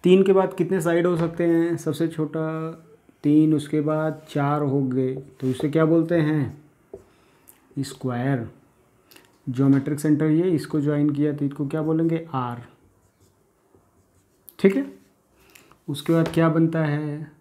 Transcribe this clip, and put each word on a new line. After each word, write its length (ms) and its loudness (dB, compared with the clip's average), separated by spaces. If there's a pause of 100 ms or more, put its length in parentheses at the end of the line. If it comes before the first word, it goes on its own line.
तीन 200 8
के 100 4
बाद 200 2
कितने 280 -2
side 260 2
हो 100 0
सकते 300 -2
हैं? 300 2
सबसे 300 -2
छोटा 640 -6 (520)
तीन, 300 4
उसके 280 -2
बाद 480 -4
चार 320 0
हो 220 0
गए, 320 -2
तो 320 -10
इसे 220 -2
क्या 160 2
बोलते 360 2
हैं? 420 -2 (1160)
Square। 680 -4 (1000)
Geometric 520 2
center 260 2
ये, 260 2
इसको 300 -2
ज्वाइन 280 2
किया 240 0
तो 120 -4
इसको 220 -4
क्या 160 -4
बोलेंगे? 500 0
R, 320 -6 (1900)
ठीक 160 4
है। 160 -4 (960)
उसके 260 -4
बाद 200 0
क्या 160 2
बनता 360 2
है? 560 -6